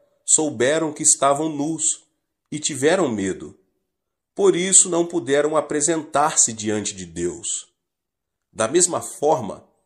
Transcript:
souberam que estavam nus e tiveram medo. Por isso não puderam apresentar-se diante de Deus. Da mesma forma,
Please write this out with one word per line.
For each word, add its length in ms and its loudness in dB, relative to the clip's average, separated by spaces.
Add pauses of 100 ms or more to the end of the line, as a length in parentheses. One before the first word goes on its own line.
(240)
souberam 680 0
que 100 -8
estavam 460 2
nus 580 -4 (440)
e 80 -8
tiveram 500 2
medo. 500 -4 (760)
Por 200 4
isso 340 4
não 180 0
puderam 500 0
apresentar-se 960 0
diante 420 -4
de 120 -14
Deus. 640 -6 (840)
Da 160 -2
mesma 320 0
forma, 680 -2 (200)